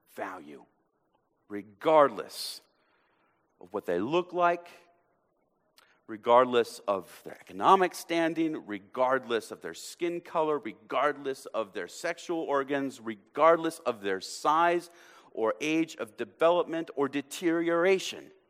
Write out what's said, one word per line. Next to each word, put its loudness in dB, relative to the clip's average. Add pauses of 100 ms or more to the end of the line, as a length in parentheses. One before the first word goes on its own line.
(160)
value, -12 (840)
regardless 0 (1000)
of -20
what -6
they 0
look -2
like, 0 (1400)
regardless 4 (100)
of -4
their -16
economic 2
standing, -2
regardless -2
of -14
their -10
skin -6
color, -2
regardless -4
of -6
their -6
sexual -6
organs, -2
regardless 2
of -4
their -2
size 0 (420)
or 0
age -2
of -10
development 0
or 0
deterioration. -2 (240)